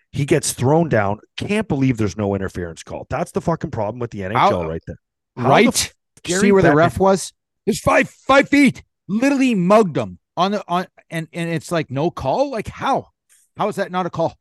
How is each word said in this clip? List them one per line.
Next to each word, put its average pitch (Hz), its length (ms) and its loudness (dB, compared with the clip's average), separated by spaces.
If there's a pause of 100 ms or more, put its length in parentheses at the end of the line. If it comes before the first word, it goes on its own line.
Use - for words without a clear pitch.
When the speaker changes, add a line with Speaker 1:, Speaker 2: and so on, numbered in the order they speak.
(100)
Speaker 1:
He 143 140 -4
gets 147 280 0
thrown 151 360 2
down. 107 320 0 (160)
Can't 214 320 -4
believe 135 280 0
there's 101 200 -2
no 101 180 -2
interference 87 480 -8
call. - 260 -12
That's 147 220 -6
the 185 100 -4
fucking 160 300 -4
problem 117 300 -6
with 120 100 -6
the 101 140 -8
N 95 80 -6
H 113 40 -2
L 143 260 2
Speaker 2:
How, 82 60 -4
Speaker 1:
right 82 160 -8
there. 82 140 -14 (380)
How 123 120 0
Speaker 2:
right? 156 180 6
Speaker 1:
the - 20 2
f-, - 80 0
Speaker 2:
Did - 80 -2
you - 100 -12 (300)
Speaker 1:
Gary 180 160 -2
Speaker 2:
see 202 120 6
where 190 100 6
the - 80 6
Speaker 1:
Bettman 147 40 4
Speaker 2:
ref 160 240 2
was? 190 340 2 (340)
There's 214 120 -2
five, 277 320 0
five - 380 2
feet. 277 340 2 (240)
Literally 254 480 0
mugged 190 420 4
him 98 220 -4 (180)
on 185 140 0
the, 202 160 -4
on, 175 220 -4 (200)
and, 165 240 -8
and 170 160 -6
it's 165 220 -6
like, 165 180 -2
no 143 220 -2
call? 220 400 -2
Like, 220 160 -8
how? 226 440 -4 (460)
How 185 120 -2
is - 80 -8
that 185 160 -4
not 185 140 -4
a 165 40 -10
call? 165 300 -4